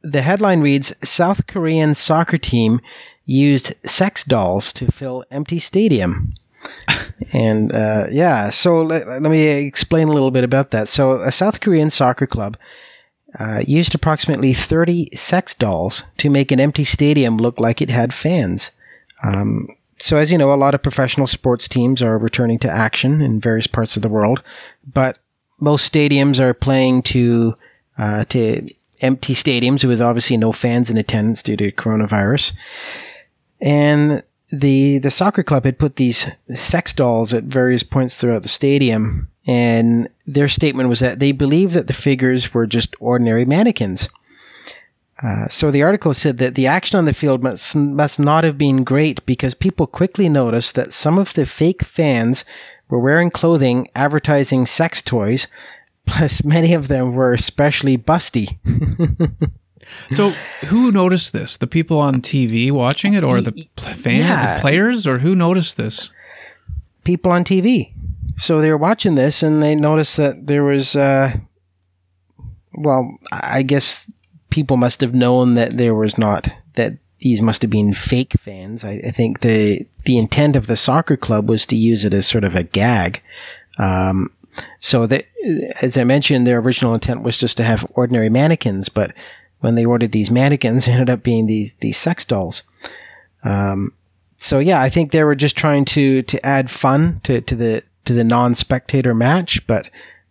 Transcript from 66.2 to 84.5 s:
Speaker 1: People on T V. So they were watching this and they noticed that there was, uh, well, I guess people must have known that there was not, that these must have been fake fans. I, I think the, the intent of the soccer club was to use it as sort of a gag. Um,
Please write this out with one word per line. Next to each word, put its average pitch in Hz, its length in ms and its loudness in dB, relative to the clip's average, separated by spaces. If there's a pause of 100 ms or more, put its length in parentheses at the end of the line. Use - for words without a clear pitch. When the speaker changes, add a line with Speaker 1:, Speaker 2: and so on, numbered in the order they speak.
Speaker 1:
People 180 280 0
on 175 100 2
T 185 200 2
V. 226 320 0 (420)
So 156 240 0
they 156 80 4
were 156 80 4
watching 175 380 0
this 139 280 2
and 156 200 2
they 151 120 2
noticed 151 440 0
that 139 280 -2
there 143 160 0
was, 139 320 0
uh, 135 400 2 (1400)
well, 135 420 0 (160)
I - 300 -4
guess - 480 -2 (400)
people 139 260 0
must 123 240 0
have 123 140 -2
known 123 400 4
that 117 220 0
there 120 180 2
was 107 240 0
not, 104 300 0 (260)
that 113 200 -2 (260)
these 113 220 2
must 113 200 0
have 110 80 -2
been 104 240 2
fake - 460 -2
fans. 101 440 -16
I, 101 220 -10
I - 40 -4
think 113 300 -2
the, 107 460 2 (180)
the 123 140 4
intent 143 380 2
of 113 100 0
the 117 100 -2
soccer 135 400 0
club 107 320 -2
was 113 180 0
to 117 100 -2
use 110 280 2
it 101 100 0
as 98 120 0
sort 107 180 0
of 87 100 0
a 90 80 0
gag. 98 600 0 (560)
Um, 95 540 0 (480)